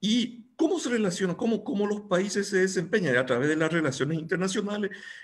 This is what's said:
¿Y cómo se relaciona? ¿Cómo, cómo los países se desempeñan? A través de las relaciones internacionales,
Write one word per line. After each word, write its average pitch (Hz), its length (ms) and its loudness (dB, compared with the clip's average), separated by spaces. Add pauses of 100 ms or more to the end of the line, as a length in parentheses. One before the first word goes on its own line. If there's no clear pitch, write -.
¿Y 220 520 -2
cómo 330 240 2
se - 100 -4
relaciona? 190 480 0
¿Cómo, 226 260 0
cómo 202 220 -2
los 208 160 -2
países 196 460 0
se 196 100 0
desempeñan? 185 600 2
A 127 80 4
través 127 220 2
de 156 80 2
las 156 160 2
relaciones 156 460 0
internacionales, 190 760 -2 (320)